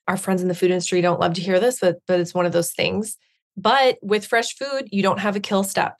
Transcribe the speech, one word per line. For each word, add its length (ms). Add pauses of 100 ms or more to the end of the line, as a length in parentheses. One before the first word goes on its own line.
Our 100
friends 240
in 80
the 60
food 140
industry 320
don't 180
love 160
to 60
hear 200
this, 180
but, 160 (120)
but 120
it's 140
one 120
of 60
those 220
things. 440 (400)
But 440
with 240
fresh 320
food, 340
you 100
don't 180
have 180
a 20
kill 240
step, 360